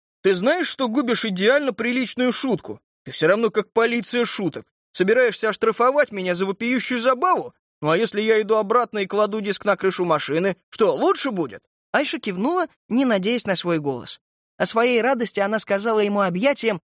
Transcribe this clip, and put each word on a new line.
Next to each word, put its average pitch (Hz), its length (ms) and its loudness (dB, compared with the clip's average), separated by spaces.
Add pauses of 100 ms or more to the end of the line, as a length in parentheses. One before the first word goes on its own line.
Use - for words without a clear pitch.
(240)
ты 190 100 4
знаешь, 269 320 2
что 254 220 -4
губишь 233 380 0
идеально 226 460 2
приличную 247 600 -2
шутку? 175 480 -4 (240)
Ты 135 80 -14
всё 160 160 0
равно 214 220 2
как - 220 -4
полиция 233 520 0
шуток. - 420 -4 (300)
Собираешься 220 540 2
оштрафовать 247 600 2
меня 185 240 -4
за 185 120 -2
вопиющую 240 520 -2
забаву? 254 540 0 (300)
Ну 151 80 0
а 170 80 4
если 214 240 -2
я 220 180 4
иду 214 140 0
обратно 220 460 0
и 196 60 -2
кладу 214 360 0
диск 196 240 -4
на 196 100 4
крышу 185 300 0
машины, 165 500 0 (140)
что, 208 240 2
лучше 269 380 0
будет?» 139 300 -6 (300)
Айша 285 260 -2
кивнула, 254 460 -2 (240)
не 262 160 2
надеясь 220 400 0
на 190 120 -2
свой 170 220 -2
голос. 135 420 -6 (360)
О - 80 -2
своей 233 380 2
радости 240 360 0
она 202 200 0
сказала 214 420 0
ему 202 220 0
объятием, 202 580 0 (160)